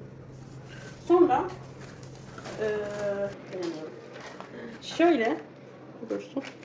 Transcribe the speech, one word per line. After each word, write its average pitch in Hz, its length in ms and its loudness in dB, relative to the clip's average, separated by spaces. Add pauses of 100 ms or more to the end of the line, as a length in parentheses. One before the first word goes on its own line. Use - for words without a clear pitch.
(1080)
Sonra, 349 360 10 (1160)
e, 214 60 2 (2250)
şöyle, 302 540 6 (760)
dursun. 202 320 -4 (220)